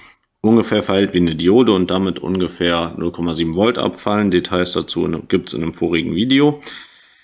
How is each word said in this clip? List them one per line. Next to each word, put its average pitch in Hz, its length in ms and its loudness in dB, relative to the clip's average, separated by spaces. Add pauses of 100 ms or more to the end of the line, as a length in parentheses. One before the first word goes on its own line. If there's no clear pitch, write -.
(400)
ungefähr 110 420 4
verhält 98 300 2
wie 90 60 0
eine 82 180 2
Diode 107 360 4
und 92 180 2
damit 92 300 -2
ungefähr 85 760 -2
null 85 160 -4
Komma 85 220 -4
sieben 80 200 -2
Volt 107 220 2
abfallen. 104 540 -2
Details 90 420 0
dazu 85 320 -4
in, 82 240 -6
gibt's - 240 -2
in - 100 -6
einem 82 120 -6
vorigen 82 400 -2
Video. 135 480 2 (600)